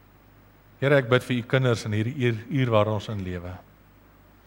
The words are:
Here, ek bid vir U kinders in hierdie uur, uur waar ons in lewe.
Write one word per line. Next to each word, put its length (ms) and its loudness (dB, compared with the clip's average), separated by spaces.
Here, 160 4
ek 120 2
bid 140 4
vir 140 -2
U 60 -2
kinders 420 0
in 80 -4
hierdie 240 -2
uur, 340 -2
uur 200 0
waar 160 4
ons 220 -4
in 140 -6
lewe. 320 -8